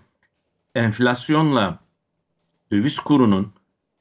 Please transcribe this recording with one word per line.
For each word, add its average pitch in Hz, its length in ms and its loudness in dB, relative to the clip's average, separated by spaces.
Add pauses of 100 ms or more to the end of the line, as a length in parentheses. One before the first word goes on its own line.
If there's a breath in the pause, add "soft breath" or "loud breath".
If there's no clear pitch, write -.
(760)
enflasyonla 123 1040 0 (920)
döviz 113 280 -2
kurunun, 104 540 0 (480)